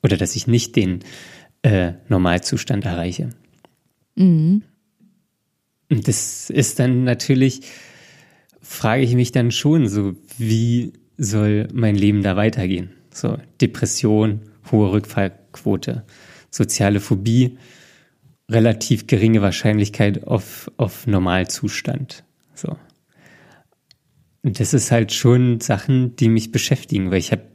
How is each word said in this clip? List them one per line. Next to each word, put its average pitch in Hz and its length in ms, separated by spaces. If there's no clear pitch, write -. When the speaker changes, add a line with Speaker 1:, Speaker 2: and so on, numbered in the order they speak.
Speaker 1:
oder 107 140
dass - 180
ich - 120
nicht 120 280
den, 92 240
äh, 92 320
Normalzustand 92 800
erreiche. 87 440
Speaker 2:
Mhm. 180 480
Speaker 1:
Und 110 160
das - 440
ist - 280
dann 123 240
natürlich, 127 580
frage 120 400
ich 123 140
mich 123 160
dann 120 200
schon 147 360
so, 98 260
wie 117 560
soll 104 560
mein 107 220
Leben 101 260
da 98 140
weitergehen? 92 560
So, - 260
Depression, 107 840
hohe 107 200
Rückfallquote, 104 1120
soziale 101 480
Phobie, 113 580
relativ 110 580
geringe 113 340
Wahrscheinlichkeit 104 840
auf, - 500
auf - 300
Normalzustand. 98 1160
So. - 240
Und 117 160
das 110 140
ist 123 180
halt 117 200
schon 123 480
Sachen, 127 560
die 113 140
mich 113 220
beschäftigen, 101 600
weil 95 60
ich 87 140
hab - 100